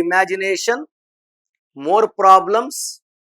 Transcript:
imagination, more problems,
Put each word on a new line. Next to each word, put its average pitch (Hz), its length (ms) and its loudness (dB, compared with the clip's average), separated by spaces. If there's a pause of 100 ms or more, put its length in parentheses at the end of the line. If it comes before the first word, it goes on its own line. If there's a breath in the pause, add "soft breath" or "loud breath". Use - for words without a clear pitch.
imagination, 190 760 -2 (1080)
more 202 180 2 (140)
problems, 196 560 2 (540)